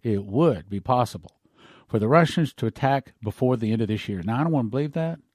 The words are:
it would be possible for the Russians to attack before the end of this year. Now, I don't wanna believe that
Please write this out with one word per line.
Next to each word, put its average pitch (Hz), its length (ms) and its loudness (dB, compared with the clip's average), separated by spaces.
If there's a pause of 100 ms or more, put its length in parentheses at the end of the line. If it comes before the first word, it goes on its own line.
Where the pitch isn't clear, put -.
it 101 220 0
would 101 440 0
be 101 120 -6
possible 123 600 -2 (460)
for 110 140 0
the 107 80 0
Russians 160 460 4
to 120 120 -4
attack 135 560 -2
before 127 340 0
the 110 140 -2
end 113 100 0
of 104 80 0
this 107 200 -4
year. 95 160 -6
Now, 113 160 -2
I - 20 0
don't 165 100 0
wanna 120 180 0
believe 143 240 -4
that 165 260 -4 (140)